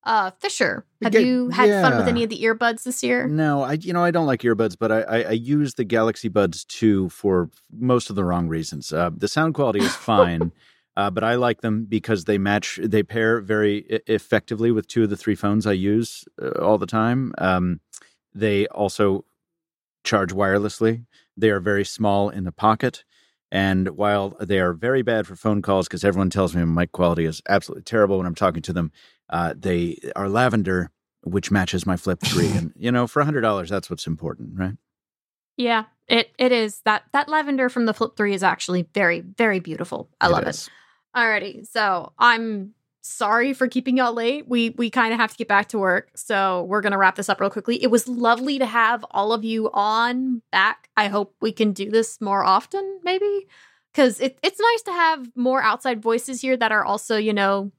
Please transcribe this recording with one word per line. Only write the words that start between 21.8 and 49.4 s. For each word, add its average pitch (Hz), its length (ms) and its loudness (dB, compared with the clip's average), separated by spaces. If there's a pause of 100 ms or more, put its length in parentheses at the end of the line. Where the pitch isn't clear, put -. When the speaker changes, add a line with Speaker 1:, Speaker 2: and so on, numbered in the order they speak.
Speaker 2:
small 101 460 0
in 95 140 -8
the 85 80 -6
pocket. 110 500 0 (480)
And 95 400 0
while 98 500 0
they 98 180 0
are 90 140 2
very 120 300 0
bad 110 260 0
for 92 80 -18
phone 104 260 0
calls, 95 240 2
'cause 90 160 -8
everyone 95 260 2
tells 87 280 0
me 85 80 2
my 82 180 2
mic 85 100 -2
quality 85 320 2
is 80 240 -4
absolutely - 360 -2
terrible 101 340 4
when 92 80 -2
I'm 87 80 -4
talking 82 280 0
to 90 100 -8
them, 82 180 -2 (400)
uh, 85 260 -2
they 87 400 -2 (200)
are 98 120 -4
lavender, 98 600 0 (320)
which 90 300 -4
matches 92 340 0
my 90 100 0
Flip 90 240 -4
three. - 300 0
And, 85 240 -4
you 120 160 -4
know, 123 160 0
for 147 140 -2
a 143 40 2
hundred 143 180 -2
dollars, 98 280 -2
that's 95 180 -4
what's - 200 -8
important, 80 500 -8
right? 92 160 -4 (840)
Speaker 1:
Yeah, 233 280 0 (240)
it, 233 280 0
it 254 140 2
is. 220 340 -2
That, 214 280 0
that 285 160 0
lavender 285 400 0
from 247 180 0
the 214 80 0
Flip - 220 -4
three 202 180 0
is 185 80 -4
actually 180 500 -2
very, 170 280 0
very 190 400 -2
beautiful. - 480 -10 (120)
I - 60 2
Speaker 2:
It 175 60 4
Speaker 1:
love 165 160 0
Speaker 2:
is. - 180 -8
Speaker 1:
it. - 500 -16
Alrighty, 214 520 -2
so 196 500 -2
I'm 226 560 0 (320)
sorry 233 460 0
for 262 160 0
keeping 254 300 0
y'all 240 160 2
late. 233 340 -4
We, 233 220 0
we 233 180 -4
kinda 226 280 0
have 220 140 0
to - 60 -20
get 226 100 -8
back 202 220 2
to 220 100 -6
work, 190 360 0
so 190 500 -2
we're 202 160 -2
gonna 202 160 -2
wrap 190 200 4
this 202 120 -6
up 196 100 0
real 196 120 0
quickly. 240 320 -4
It 247 80 4
was 233 180 2
lovely 240 500 0
to 254 60 0
have 226 460 0
all 208 240 0
of 214 100 -4